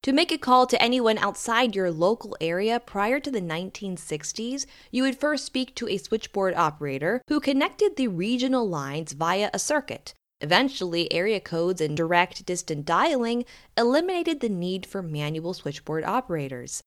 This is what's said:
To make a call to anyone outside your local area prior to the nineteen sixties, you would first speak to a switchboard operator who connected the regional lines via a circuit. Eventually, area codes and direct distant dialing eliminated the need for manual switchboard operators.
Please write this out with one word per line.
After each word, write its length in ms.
To 80
make 180
a 60
call 300
to 160
anyone 340
outside 580
your 160
local 480
area 400
prior 420
to 100
the 100
nineteen 560
sixties, 720
you 120
would 160
first 280
speak 300
to 120
a 80
switchboard 580
operator 760
who 120
connected 560
the 120
regional 600
lines 460
via 400
a 40
circuit. 540
Eventually, 680
area 300
codes 400
and 160
direct 480
distant 400
dialing 600
eliminated 600
the 100
need 340
for 160
manual 540
switchboard 500
operators. 840